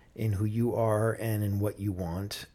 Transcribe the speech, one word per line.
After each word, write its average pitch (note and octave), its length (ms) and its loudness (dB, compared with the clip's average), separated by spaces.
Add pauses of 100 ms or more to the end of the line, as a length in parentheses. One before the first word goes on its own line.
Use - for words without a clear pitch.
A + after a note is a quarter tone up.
(140)
in A2+ 200 0
who G2+ 100 0
you A2+ 300 0
are A2 400 4
and G#2+ 280 -2
in G2+ 160 0
what G2+ 220 -2
you G2+ 100 0
want. F#2 640 -4